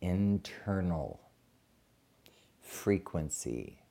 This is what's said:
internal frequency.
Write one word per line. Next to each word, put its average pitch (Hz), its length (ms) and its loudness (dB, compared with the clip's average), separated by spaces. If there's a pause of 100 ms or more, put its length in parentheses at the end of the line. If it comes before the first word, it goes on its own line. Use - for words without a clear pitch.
internal 92 1200 0 (1400)
frequency. - 1200 -2 (120)